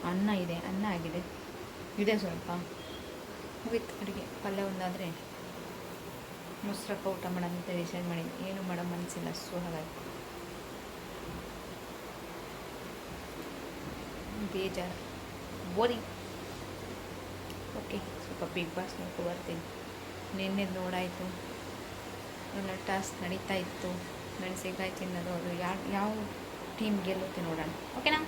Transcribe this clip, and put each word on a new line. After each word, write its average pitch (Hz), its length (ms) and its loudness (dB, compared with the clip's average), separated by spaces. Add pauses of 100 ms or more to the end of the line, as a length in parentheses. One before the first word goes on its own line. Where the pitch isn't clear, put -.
(100)
ಅನ್ನ 190 180 6 (160)
ಇದೆ, 170 140 2 (140)
ಅನ್ನ 196 120 4 (120)
ಆಗಿದೆ, 165 260 2 (800)
ಇದೆ 214 120 10 (100)
ಸ್ವಲ್ಪ. 165 240 0 (1120)
ಮುಗೀತು 226 400 2
ಅಡುಗೆ. 196 240 -2 (180)
ಪಲ್ಯ 196 280 2
ಒಂದಾದ್ರೆ 185 360 0 (1600)
ಮೊಸರಪ್ಪ 202 480 0
ಊಟ 180 180 -2
ಮಾಡೋಣ 180 240 4
ಅಂತ 175 140 -2 (100)
ಡಿಸೈಡ್ 175 300 0
ಮಾಡಿದ್ದೀನಿ. 170 400 0
ಏನು 190 180 -2
ಮಾಡೋ 175 240 2
ಮನಸ್ಸಿಲ್ಲ, 175 360 0 (120)
so - 240 -2
ಹಾಗಾಗಿ 165 280 -2 (4000)
ಬೇಜಾರು, 185 420 2 (800)
ಬೋರಿಂಗ್. 226 320 6 (1700)
ಓಕೆ, 208 200 -2 (240)
ಸ್ವಲ್ಪ - 180 -4 (140)
Bigg 170 220 2
Boss 190 140 -2 (100)
ನೋಡ್ಕೊ 175 260 0
ಬರ್ತೀನಿ. 170 340 -2 (760)
ನಿನ್ನೆ 196 260 4 (140)
ನೋಡಾಯ್ತು, 180 480 2 (1300)
ಎಲ್ಲ 190 180 2 (140)
ಟಾಸ್ಕ್ 196 340 4
ನಡೀತಾ 190 300 2 (100)
ಇತ್ತು, - 280 -2 (500)
ಮೆಣಸಿನ್ಕಾಯಿ 185 580 0
ತಿನ್ನೋದು, 180 380 0
ಅದು 175 260 2
ಯಾ-, 185 200 2 (120)
ಯಾವ 208 160 6 (680)
ಟೀಮ್ 214 280 6
ಗೆಲ್ಲುತ್ತೆ 185 400 2
ನೋಡೋಣ. 160 240 2 (260)
ಓಕೆನಾ? 302 300 8